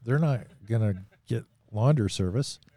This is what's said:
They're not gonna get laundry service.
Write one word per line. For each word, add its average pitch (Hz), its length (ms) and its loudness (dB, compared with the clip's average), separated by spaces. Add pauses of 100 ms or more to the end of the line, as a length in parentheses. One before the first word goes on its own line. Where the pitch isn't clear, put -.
They're 123 140 0
not 147 220 2 (260)
gonna 104 380 0 (220)
get 113 180 -4 (280)
laundry 110 380 2
service. 101 480 -4 (180)